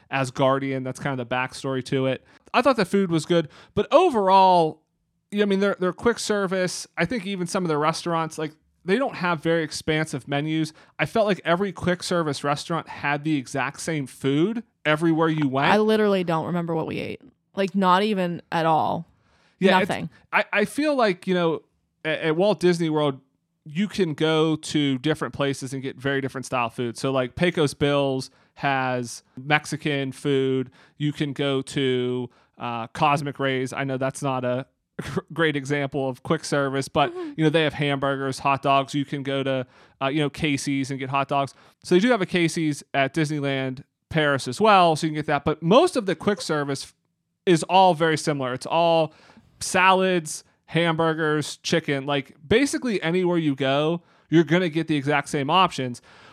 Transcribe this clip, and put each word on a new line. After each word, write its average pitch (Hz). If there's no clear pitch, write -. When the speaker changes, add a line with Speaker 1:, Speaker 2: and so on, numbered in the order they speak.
Speaker 1:
Asgardian. 135
That's 127
kind 139
of 117
the 123
backstory 131
to 131
it. 131
I 247
thought 269
the 226
food 196
was 160
good, 170
but 208
overall, 190
yeah, 208
I 208
mean, 196
they're, 196
they're 180
quick 233
service. 190
I 165
think 220
even 185
some 190
of 170
their 151
restaurants, 160
like, 156
they 190
don't 269
have 175
very 165
expansive 156
menus. 156
I 156
felt 214
like 202
every 175
quick 175
service 165
restaurant 147
had 147
the 156
exact 135
same 151
food 165
everywhere 160
you 156
went. 139
Speaker 2:
I 208
literally 214
don't 160
remember 170
what 160
we -
ate. -
Like, 196
not 185
even 190
at 165
all. 156
Speaker 1:
Yeah, 185
it's 190
Speaker 2:
Nothing. 123
Speaker 1:
I, -
I 208
feel 294
like, 214
you 185
know, 165
at, 156
at 156
Walt 190
Disney 170
World, 147
you 156
can 175
go 160
to 143
different 143
places 139
and 135
get 131
very 135
different 131
style 120
food. 120
So, 135
like, 127
Pecos 170
Bill's 139
has 131
Mexican 143
food. 135
You 147
can 143
go 139
to, 123
uh, 117
Cosmic 143
Rays. 131
I 135
know 135
that's 131
not 131
a 123
<laughs> -
great 156
example 139
of 127
quick 160
service, 139
but, 143
Speaker 2:
Mm-hmm. 339
Speaker 1:
you 156
know, 156
they 160
have 147
hamburgers, 139
hot 139
dogs. 139
You 143
can 139
go 139
to, 131
uh, 135
you 151
know, 143
Casey's 139
and 139
get 131
hot 139
dogs. 139
So 180
they 180
do 240
have 220
a 175
Casey's 160
at 135
Disneyland 139
Paris 143
as 123
well, 190
so 165
you 156
can 151
get 147
that. 143
But 156
most 254
of 214
the 180
quick 202
service 143
is 170
all 185
very 156
similar. 135
It's -
all 165
salads, 185
hamburgers, 160
chicken. 143
Like, 143
basically 247
anywhere 175
you 151
go, 143
you're 160
gonna 175
get 160
the 156
exact 143
same 143
options. 147